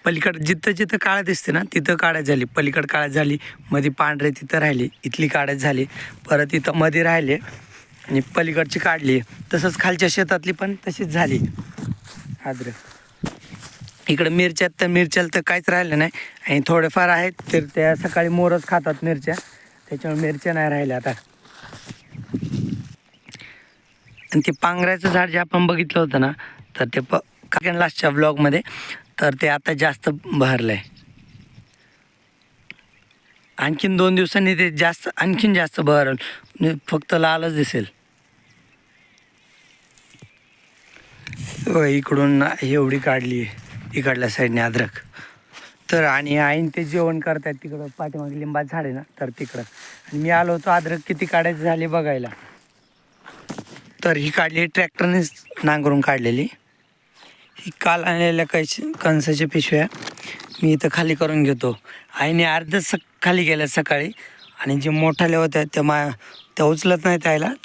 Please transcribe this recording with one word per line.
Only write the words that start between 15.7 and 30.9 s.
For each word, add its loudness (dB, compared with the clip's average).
नाही 2
आणि 2
थोडेफार 4
आहेत, 2
तर 4
त्या 4
सकाळी 0
मोरच 2
खातात 0
मिरच्या, -2
त्याच्यामुळे -4
मिरच्या -2
नाही 0
राहिल्या 0
आता. -4
आणि 4
ते 0
पांगऱ्याचं 2
झाड 2
जे -2
आपण 2
बघितलं 0
होतं 0
ना, 2
तर 2
ते -2
प-, -2
काकण 0
लास्टच्या 2
ब्लॉगमध्ये, 4
तर 2
ते 4
आता 0
जास्त 0
बहरलंय. 2